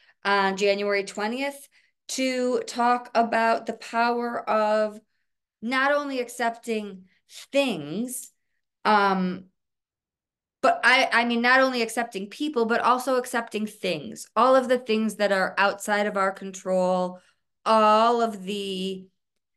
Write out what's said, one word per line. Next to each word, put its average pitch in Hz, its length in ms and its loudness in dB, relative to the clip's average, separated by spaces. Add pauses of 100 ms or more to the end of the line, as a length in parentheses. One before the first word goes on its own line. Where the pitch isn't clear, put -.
(240)
on 196 320 0
January 202 480 0
twentieth 247 640 -6 (400)
to 254 580 0
talk 240 480 0
about 226 520 2
the 220 80 -6
power 240 760 -4
of 214 480 0 (640)
not 262 300 0
only 285 260 -2
accepting 226 840 -6 (480)
things, 226 800 -4 (520)
um, 190 600 2 (1200)
but 240 220 2
I, 254 260 6
I 233 140 2
mean, 240 160 0
not 247 200 6
only 262 200 2
accepting 226 480 -4
people, 294 380 -2
but 226 160 0
also 254 340 2
accepting 226 500 -4
things, 165 600 -6 (100)
all 254 180 6
of 254 140 4
the 247 100 2
things 220 360 -2
that 202 180 0
are 190 240 0
outside 202 500 0
of 202 120 -4
our 190 140 0
control, 185 880 -2 (460)
all 220 560 4
of 214 240 -2
the 190 640 -6 (500)